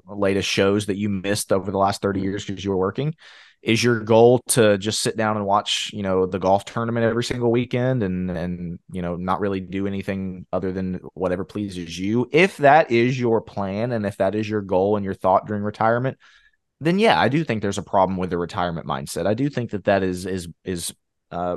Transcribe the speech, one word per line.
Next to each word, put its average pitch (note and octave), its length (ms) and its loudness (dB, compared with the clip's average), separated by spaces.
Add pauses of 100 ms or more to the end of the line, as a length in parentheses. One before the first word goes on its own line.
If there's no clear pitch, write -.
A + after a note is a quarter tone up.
latest G2 420 -2
shows G2+ 380 2
that G2 100 -2
you G#2 140 -2
missed G2 420 -2
over G2 180 0
the F#2+ 80 -2
last G2 220 0
thirty G2 200 -2
years G2 240 -4
'cause F#2 200 -8
you G2 60 -2
were G2 60 0
working? G2+ 380 -2 (460)
Is A2 220 0
your A#2+ 180 2
goal A#2 400 8 (100)
to G#2+ 280 6
just G2+ 220 -4
sit A#2+ 160 -2
down G#2+ 200 0
and G#2 80 -2
watch, G2+ 480 0
you G#2+ 100 -8
know, F#2 220 2
the F#2 140 -2
golf F#2+ 260 2
tournament A#2 400 -2
every A2+ 200 0
single A#2+ 260 -2
weekend B2 520 0
and, F#2 280 -2
and, F2 480 -6 (140)
you F2+ 100 -6
know, F2 140 -4
not F2+ 240 -2
really G2 200 -2
do F#2+ 260 -4
anything F#2+ 640 -6
other F#2 200 -4
than F#2 280 -6 (140)
whatever F2+ 300 -4
pleases F2 540 -8
you? A2 320 0
If F3+ 280 2
that C#3+ 340 6
is B2 260 2
your A#2 220 2
plan G#2 520 -6
and G#2+ 140 -2
if F#2+ 120 -4
that G2 180 0
is G#2+ 120 -4
your G#2+ 140 -2
goal F#2+ 340 2
and G2+ 80 -2
your F#2+ 100 -4
thought F#2+ 320 2
during G#2 180 -4
retirement, A#2 520 0 (640)
then E3+ 180 0
yeah, G#3 200 4
I G2 100 2
do D3 140 0
think A2 200 -4
there's G2+ 160 -2
a F#2+ 40 -6
problem F#2+ 360 2
with F2+ 120 -4
the E2+ 80 -2
retirement F2 480 -4
mindset. D2 400 -6
I G#2+ 80 0
do C3+ 140 -2
think B2 220 -6
that G2 140 -8
that G2 200 2
is, F2+ 220 -4
is, F#2 220 -6 (140)
is, F2 320 -6 (380)
uh, F2 240 -4